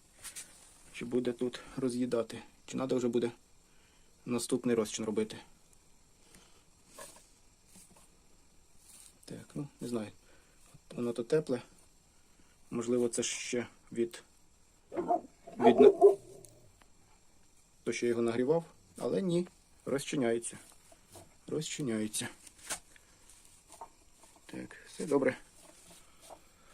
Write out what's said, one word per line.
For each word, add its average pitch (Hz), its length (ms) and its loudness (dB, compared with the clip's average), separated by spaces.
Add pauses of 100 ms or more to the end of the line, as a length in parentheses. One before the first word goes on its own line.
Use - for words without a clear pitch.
(920)
чи - 120 -10
буде 120 280 0
тут 123 280 -4 (160)
роз'їдати, 120 680 -2 (240)
чи - 100 -8
треба 127 200 0
вже 123 120 0
буде 120 220 0 (920)
наступний 120 520 0
розчин 110 280 -2
робити. 107 320 -2 (4000)
Так, 113 300 -16
ну, 147 140 -8 (120)
не 117 80 -8
знаю. 107 220 -6 (840)
Воно 120 180 -4
то 117 120 -6
тепле. 135 380 0 (1080)
Можливо, 120 380 0
це 117 140 -2
ще - 440 -4 (260)
від, 117 320 -4 (1300)
від - 220 8
на-, 392 360 10 (1700)
то, 120 80 -2
що 120 140 -2
я 120 40 2
його 117 120 0
нагрівав, 127 420 2 (340)
але 143 240 -2
ні, 180 260 0 (360)
розчиняється. 120 720 -2 (880)
Розчиняється. 117 840 -4 (2250)
Так, 127 300 -14 (100)
все - 200 -10
добре. 135 300 2 (1400)